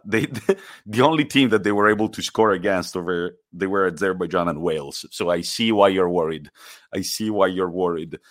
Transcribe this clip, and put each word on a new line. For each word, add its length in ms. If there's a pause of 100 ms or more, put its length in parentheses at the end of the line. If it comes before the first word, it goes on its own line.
they, 220 (300)
<laughs> 300
the 140
only 240
team 240
that 160
they 80
were 160
able 220
to 100
score 320
against 420
over, 440 (160)
they 120
were 200
Azerbaijan 600
and 120
Wales. 500
So 200
I 100
see 320
why 160
you're 220
worried. 400 (440)
I 60
see 300
why 160
you're 240
worried. 480 (120)